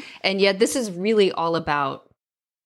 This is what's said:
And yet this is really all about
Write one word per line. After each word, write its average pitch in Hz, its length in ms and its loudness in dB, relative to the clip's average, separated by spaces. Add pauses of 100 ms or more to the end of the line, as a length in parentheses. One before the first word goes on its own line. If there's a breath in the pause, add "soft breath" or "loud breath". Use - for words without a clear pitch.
(220 loud breath)
And 196 180 -2
yet 196 200 2
this 233 180 2
is 226 140 -2
really 196 420 2
all 165 240 -2
about 147 480 -4 (600)